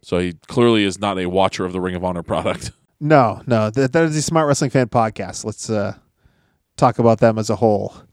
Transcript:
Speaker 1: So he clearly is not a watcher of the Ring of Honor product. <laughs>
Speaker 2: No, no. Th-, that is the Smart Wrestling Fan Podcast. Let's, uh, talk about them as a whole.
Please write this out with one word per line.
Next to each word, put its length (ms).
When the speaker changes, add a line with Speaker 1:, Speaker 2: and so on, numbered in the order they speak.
Speaker 1:
So 160
he 140
clearly 340
is 160
not 180
a 100
watcher 380
of 80
the 80
Ring 140
of 100
Honor 200
product. 520
<laughs> 40
Speaker 2:
No, 480
no. 240
Th-, 220
that 120
is 100
the 80
Smart 260
Wrestling 220
Fan 180
Podcast. 560
Let's, 260
uh, 240
talk 200
about 220
them 180
as 120
a 60
whole. 380